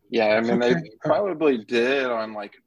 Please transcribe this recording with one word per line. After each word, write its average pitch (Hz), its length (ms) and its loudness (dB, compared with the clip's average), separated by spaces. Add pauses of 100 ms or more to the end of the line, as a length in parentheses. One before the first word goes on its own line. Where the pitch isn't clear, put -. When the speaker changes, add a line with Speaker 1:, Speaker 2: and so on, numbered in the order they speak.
Speaker 1:
yeah, 113 200 0
I 107 100 4
Speaker 2:
It's 113 100 0
Speaker 1:
mean, 120 100 2
they 120 140 2
Speaker 2:
okay. 156 180 -2 (140)
Uh, 151 40 -4
Speaker 1:
probably 156 500 0
did 127 480 0
on, 110 260 -4
like, 101 220 -12 (120)